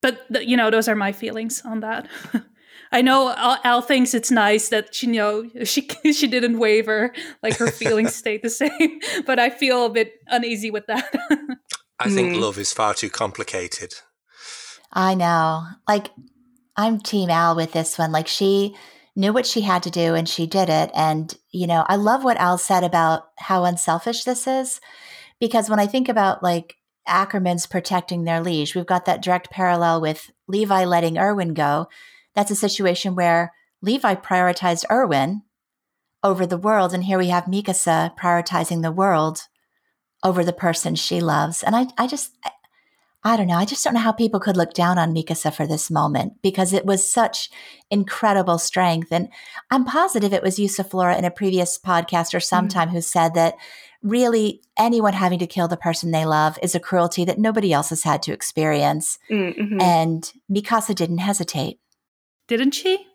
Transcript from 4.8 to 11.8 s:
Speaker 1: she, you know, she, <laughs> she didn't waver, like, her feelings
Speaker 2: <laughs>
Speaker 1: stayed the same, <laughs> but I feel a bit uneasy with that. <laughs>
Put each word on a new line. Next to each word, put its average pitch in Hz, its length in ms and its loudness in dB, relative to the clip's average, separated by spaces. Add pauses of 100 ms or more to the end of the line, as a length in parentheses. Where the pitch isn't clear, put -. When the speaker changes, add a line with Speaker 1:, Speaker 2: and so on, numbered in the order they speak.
Speaker 1:
she, 262 120 -4
you 233 60 0
know, 214 360 -2 (140)
she, 269 240 -2 (140)
<laughs> 302 120 4
she 294 140 0
didn't 233 300 2
waver, 220 560 2 (300)
like, 220 140 0
her 233 140 0
feelings 220 440 0
Speaker 2:
<laughs> - 80 -14
Speaker 1:
stayed 214 180 -4
the 233 80 -2
same, 320 500 0 (120)
<laughs> - 140 -4
but 262 140 0
I 240 120 4
feel 254 340 0
a 226 40 0
bit 220 240 -2 (140)
uneasy 233 440 -2
with 208 160 -8
that. 226 260 -4 (160)
<laughs> - 720 -6